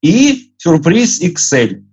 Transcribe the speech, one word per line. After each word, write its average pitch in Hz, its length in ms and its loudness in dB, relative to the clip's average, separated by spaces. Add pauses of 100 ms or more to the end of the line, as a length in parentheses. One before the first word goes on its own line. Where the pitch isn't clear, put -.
и 262 560 0
сюрприз 170 640 0
Excel. 127 600 -2 (100)